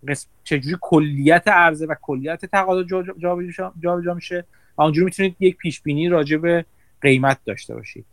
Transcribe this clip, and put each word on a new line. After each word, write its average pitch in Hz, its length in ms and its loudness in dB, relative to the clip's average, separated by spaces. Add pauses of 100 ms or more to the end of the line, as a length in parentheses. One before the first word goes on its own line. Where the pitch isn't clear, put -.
قس-، 143 200 -6 (160)
چه 147 160 -2
جوری 151 220 -6
کلیت 151 640 2
عرضه 170 380 4
و 156 160 -4
کلیت 151 440 -8
تقاضا 185 380 0
جا-، 185 240 -4
جا-، 185 140 -14
جابجا، 180 520 -6 (100)
جابجا 175 300 -2
می‌شه. 175 320 -8 (320)
و 147 40 2
اونجوری 156 240 4
می‌تونید 185 340 -2
یک 185 180 4
پیش‌بینی 156 520 -2
راجع 156 280 2
به 170 280 0 (360)
قیمت 135 440 4
داشته 110 300 -10
باشید. 113 380 -16